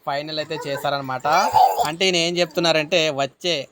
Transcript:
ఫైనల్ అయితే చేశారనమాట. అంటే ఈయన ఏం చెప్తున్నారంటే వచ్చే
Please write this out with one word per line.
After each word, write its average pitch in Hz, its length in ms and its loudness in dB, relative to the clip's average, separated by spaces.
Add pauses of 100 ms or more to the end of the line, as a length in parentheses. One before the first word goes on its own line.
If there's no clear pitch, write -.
ఫైనల్ 151 360 -6
అయితే 151 240 -8
చేశారనమాట. 139 600 -4 (640)
అంటే 175 180 0
ఈయన 180 180 2
ఏం 175 140 -2
చెప్తున్నారంటే 165 600 2 (220)
వచ్చే 160 340 -4 (160)